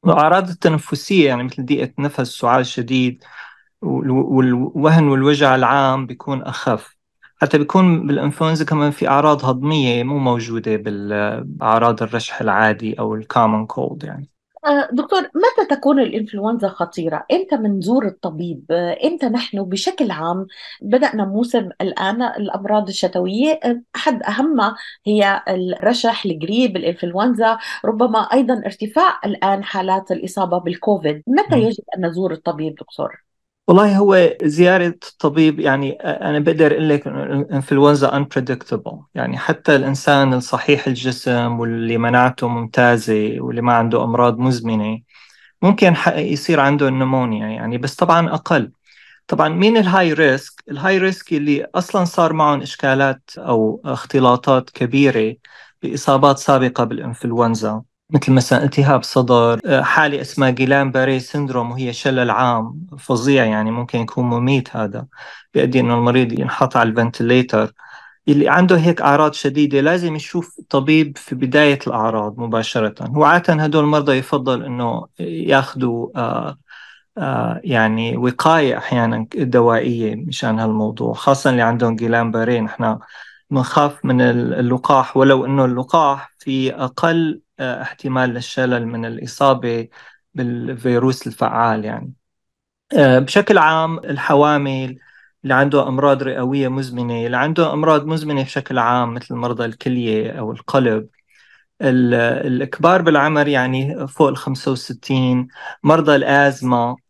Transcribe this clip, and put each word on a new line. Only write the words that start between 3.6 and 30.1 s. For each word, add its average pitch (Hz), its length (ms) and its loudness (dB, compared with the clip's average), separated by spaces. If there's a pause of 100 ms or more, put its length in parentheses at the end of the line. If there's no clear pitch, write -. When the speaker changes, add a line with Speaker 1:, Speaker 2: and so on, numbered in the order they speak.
Speaker 1:
وال-، 139 300 -2
والوهن 135 960 2
والوجع 139 480 2
العام 131 500 2
بيكون 127 360 -10
أخف. - 540 -6 (460)
حتى 147 160 2
بيكون 165 500 4
بالإنفلونزا 147 580 0
كمان 147 260 0
في 143 160 -4
أعراض 139 380 2
هضمية 131 580 0
مو 139 140 -4
موجودة 113 580 -2
بالأعراض 107 1300 -2
الرشح 113 380 -6
العادي 107 580 0
أو 110 160 -4
الكومن 110 500 0
كولد - 380 -8
يعني. - 260 -14 (360)
Speaker 2:
آه، 285 260 0
دكتور، 294 280 0
متى 339 560 0
تكون 277 240 2
الإنفلونزا 214 720 -2
خطيرة؟ 165 640 -6
إمتى 359 260 0
منزور 208 500 0
الطبيب؟ 165 640 -8
آه، 175 320 -2
إمتى 330 220 -2
نحن 220 380 -4
بشكل 196 480 -4
عام 175 360 -6 (340)
بدأنا 220 440 0
موسم 214 440 -2 (120)
الآن 196 400 -4
الأمراض 208 680 -2
الشتوية؟ 196 760 -2
آه، 240 180 -2 (140)
أحد 262 280 -2
أهمها 240 520 0 (300)
هي 202 420 2
الرشح، 208 760 -2
القريب، 185 520 -2
الإنفلونزا، 202 800 0 (280)
ربما 220 340 0
أيضا 240 460 0
ارتفاع 220 600 -2
الآن 196 380 -2
حالات 190 480 -4